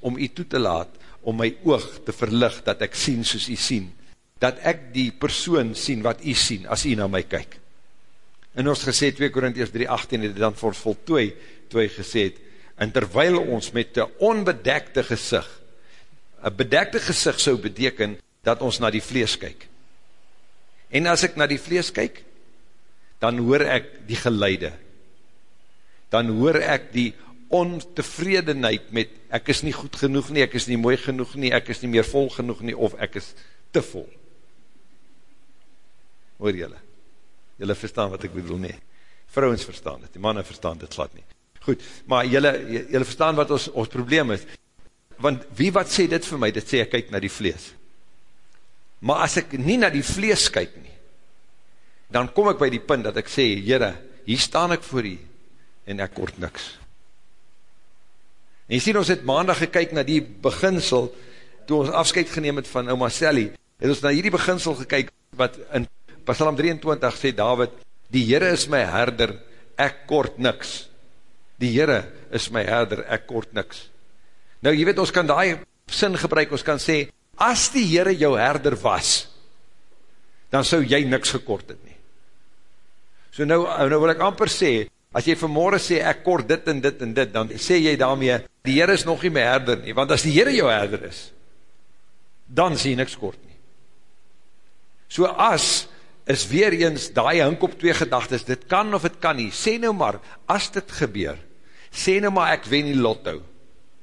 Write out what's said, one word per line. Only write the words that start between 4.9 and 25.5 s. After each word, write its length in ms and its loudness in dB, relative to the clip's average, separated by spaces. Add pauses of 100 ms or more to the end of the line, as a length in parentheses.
die 180 0
persoon 640 0
sien 260 -4
wat 240 0
U 80 -2
sien, 340 0
as 180 0
U 100 2
na 120 2
my 160 0
kyk. 380 -6 (1000)
En 80 2
ons 160 2
gesê, 320 2
twee 160 2
Korintiërs 400 0
drie 160 0
agtien 380 -2
het 80 -2
dit 100 0
dan 140 2
vir 140 0
ons 120 -6
voltooi, 420 2 (460)
toe 120 4
hy 100 2
gesê 360 0
het, 120 -14 (400)
en 100 -2
terwyl 480 4
ons 320 -2
met 260 -2
'n 220 0
onbedekte 840 2
gesig, 440 -2 (960)
'n 120 -2
bedekte 440 2
gesig 400 0
sou 180 4
beteken, 600 -2 (260)
dat 180 2
ons 180 0
na 100 2
die 120 0
vlees 360 0
kyk. 300 -12 (1200)
En 160 4
as 160 4
ek 140 2
na 100 4
die 120 0
vlees 320 0
kyk, 320 -2 (960)
dan 180 4
hoor 240 4
ek 460 -2
die 80 -4
geluide. 580 2 (1400)